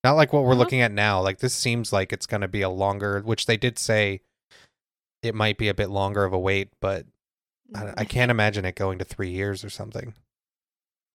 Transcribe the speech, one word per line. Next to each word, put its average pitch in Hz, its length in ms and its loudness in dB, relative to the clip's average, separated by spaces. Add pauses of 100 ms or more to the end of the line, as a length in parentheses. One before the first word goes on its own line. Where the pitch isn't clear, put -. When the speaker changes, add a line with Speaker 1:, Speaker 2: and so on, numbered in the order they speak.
Speaker 1:
not 131 120 6
like 151 160 4
what 143 120 4
we're 127 80 6
Speaker 2:
Uh-huh. 123 60 6
Speaker 1:
looking 123 220 4
at 113 120 4
now. 101 300 2
Like, 95 160 -2
this 127 160 -2
seems 117 380 -2
like 95 200 0
it's - 140 -8
gonna 101 220 -4
be 101 140 -2
a 95 80 0
longer, 98 520 -2
which 110 240 -2
they 113 100 2
did 120 220 -2
say 104 420 0 (1000)
it 117 120 -4
might 107 240 0
be 107 100 0
a 98 60 0
bit 98 160 -2
longer 98 340 0
of 92 80 0
a 95 60 0
wait, 98 320 0 (100)
but 98 260 -4 (680)
I, 202 240 -10
I - 60 -2
Speaker 3:
Mm. - 20 -6
Speaker 1:
can't 123 240 2
imagine 107 360 2
it 90 100 -6
going 95 220 -2
to 90 60 -6
three 92 260 -8
years 98 340 -6
or 101 60 -12
something. 110 440 -12 (1000)